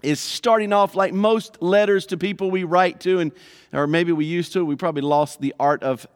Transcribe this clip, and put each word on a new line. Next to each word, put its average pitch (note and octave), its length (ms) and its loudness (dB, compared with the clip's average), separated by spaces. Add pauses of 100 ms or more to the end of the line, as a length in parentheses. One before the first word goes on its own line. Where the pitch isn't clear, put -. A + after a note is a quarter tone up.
is D3 160 -2
starting A3 540 0
off G3+ 200 2
like F#3+ 200 0
most G#3+ 480 0
letters G3 460 2
to F#3 100 -4
people F#3+ 340 -4
we F#3 140 -2
write F3+ 340 2
to, F#3 200 0
and, D#3 120 -2 (400)
or C#3+ 160 -2
maybe E3+ 240 2
we D3+ 140 0
used E3+ 280 -4
to, F3+ 120 0
we D3 100 -2
probably D3+ 280 -4
lost D3 360 0
the C#3 180 -4
art C#3+ 260 0
of, C3 220 -4 (100)